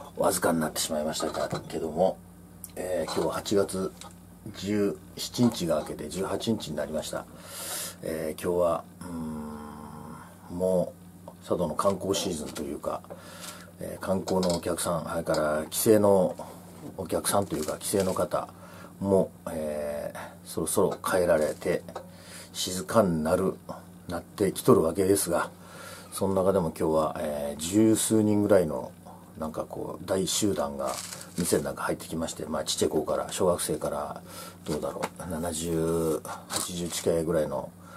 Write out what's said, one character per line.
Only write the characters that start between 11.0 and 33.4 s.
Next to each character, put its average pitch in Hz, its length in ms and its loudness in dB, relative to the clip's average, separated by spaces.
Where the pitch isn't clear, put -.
う、 - 40 -14
佐 - 180 0
渡 - 100 0
の - 60 -4
観 101 220 2
光 98 180 0
シ 95 160 0
ー - 20 0
ズ 76 140 -4
ン - 20 -10
と - 140 -8
い 73 100 -6
う 76 60 -6
か、 - 240 -4
え 87 200 -8
ー、 - 40 -8
観 95 160 2
光 92 200 2
の 87 160 4
お 82 40 -4
客 82 200 -2
さ 87 180 0
ん、 78 80 -4
そ 82 100 -6
れ 82 60 0
か 80 120 0
ら 78 340 2
帰 - 100 -4
省 107 220 8
の 95 340 8
お 90 100 -6
客 82 220 0
さ 101 120 4
ん 98 60 2
と 78 100 -4
い 76 40 -2
う 78 60 -4
か、 76 120 -4
帰 - 100 -8
省 98 160 4
の 92 100 0
方 - 340 0
も、 95 300 6
え 76 600 -4
ー、 - 40 -12
そ - 140 -4
ろ 80 40 0
そ - 160 4
ろ 85 140 4
帰 92 300 2
ら 85 100 8
れ 76 180 2
て、 - 280 0
静 92 300 -4
か 113 180 2
に 85 200 0
な 85 140 2
る、 92 200 0
な 87 120 -6
っ - 20 -10
て - 300 -2
き - 120 -10
と 127 100 8
る 95 80 8
わ 80 120 2
け 92 100 2
で 98 120 6
す - 120 0
が、 85 220 0
そ - 140 -2
の 95 80 2
中 95 200 6
で 98 40 4
も 82 120 2
今 80 180 0
日 78 60 4
は、 78 260 2
え 73 380 -4
ー、 - 20 -10
十 107 360 6
数 110 260 4
人 107 200 4
ぐ 101 60 4
ら 98 120 10
い 85 60 4
の、 65 240 -4
な 78 80 -4
ん 78 60 -6
か - 160 -6
こ - 340 -8
う、 92 40 -12
大 95 200 2
集 - 280 2
団 71 240 -2
が 67 140 -2
店 90 200 2
の 73 60 -2
中 71 180 -4
入 87 120 -2
っ 80 40 -4
て - 80 -12
き 82 100 -8
ま 82 120 -2
し - 60 -8
て、 - 120 -8
ま 78 140 -2
あ、 - 40 -4
ち - 120 -2
っ - 20 -2
ち - 60 2
ゃ - 20 6
い - 20 0
子 78 160 0
か 76 120 0
ら、 - 140 -4
小 - 160 0